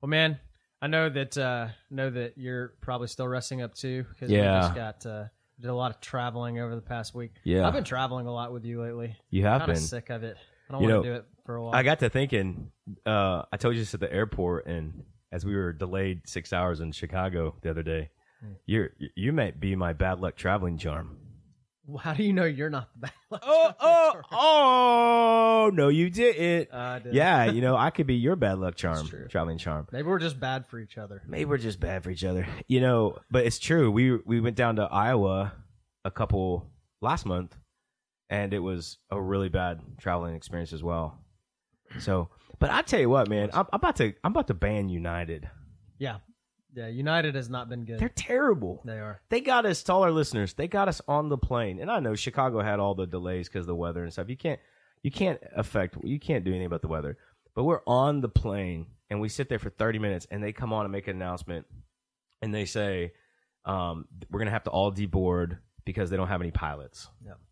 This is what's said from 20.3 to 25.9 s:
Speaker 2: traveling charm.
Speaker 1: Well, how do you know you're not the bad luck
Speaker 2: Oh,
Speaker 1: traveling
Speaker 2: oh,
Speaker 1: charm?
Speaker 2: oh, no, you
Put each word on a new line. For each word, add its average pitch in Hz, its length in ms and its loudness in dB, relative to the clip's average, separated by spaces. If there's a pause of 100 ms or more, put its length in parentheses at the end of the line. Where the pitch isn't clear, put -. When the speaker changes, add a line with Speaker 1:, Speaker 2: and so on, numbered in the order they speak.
Speaker 2:
traveling 92 400 -2
charm. 78 440 -8 (680)
Speaker 1:
Well, 143 120 -12
how 160 160 -6
do 208 100 0
you 202 80 2
know 185 120 2
you're 151 240 -2
not 139 260 -6
the 117 60 -20
bad 127 120 -12 (180)
luck - 160 -10
Speaker 2:
Oh, 311 160 8
Speaker 1:
traveling 320 180 4
Speaker 2:
oh, 320 320 8
Speaker 1:
charm? - 200 -6
Speaker 2:
oh, 233 1400 8
no, 147 160 6
you 160 220 4